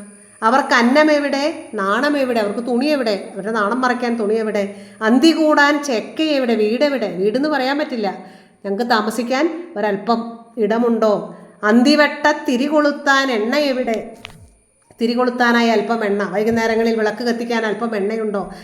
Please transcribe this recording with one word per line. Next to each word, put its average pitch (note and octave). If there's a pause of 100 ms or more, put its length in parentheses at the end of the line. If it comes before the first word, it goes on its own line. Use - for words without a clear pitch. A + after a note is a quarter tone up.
(440)
അവർക്ക് C4+
അന്നം C4+
എവിടെ? C#4+
നാണം A3+
എവിടെ? B3
അവർക്ക് G#3
തുണി B3 (100)
എവിടെ? A3+
അവരുടെ A3+
നാണം A3+
മറയ്ക്കാൻ A#3+
തുണി G#3+
എവിടെ? G3+ (260)
അന്തി B3+
കൂടാൻ D4
ചെക്ക A#3 (160)
എവിടെ? A#3+
വീടെവിടെ?" A3 (120)
വീടെന്ന് A#3+
പറയാൻ C#4
പറ്റില്ല. A#3 (500)
"ഞങ്ങൾക്ക് G3+
താമസിക്കാൻ A#3+ (140)
ഒരല്പം A3 (180)
ഇടമുണ്ടോ? A3 (280)
അന്തിവെട്ട C#4+ (140)
തിരി C4+
കൊളുത്താൻ C#4+
എണ്ണ A#3
എവിടെ?" A#3+ (840)
തിരി A#3
കൊളുത്താനായി A#3+
അല്പം A3
എണ്ണ, G3+
വൈകുന്നേരങ്ങളിൽ A3+
വിളക്ക് G#3+
കത്തിക്കാൻ A#3
അല്പം A3
എണ്ണയുണ്ടോ? G3+ (120)